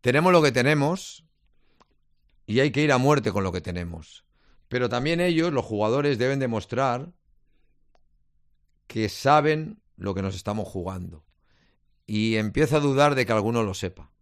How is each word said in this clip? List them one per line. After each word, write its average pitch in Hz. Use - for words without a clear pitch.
Tenemos 147
lo 170
que 139
tenemos 147
y 110
hay 139
que 139
ir 147
a 127
muerte 131
con 98
lo 92
que 90
tenemos. 85
Pero 123
también 143
ellos, 170
los 123
jugadores, 117
deben 135
demostrar 123
que 110
saben 151
lo 95
que 95
nos 95
estamos 104
jugando. 90
Y 110
empiezo 120
a 147
dudar 143
de 127
que 117
alguno 113
lo 98
sepa. 87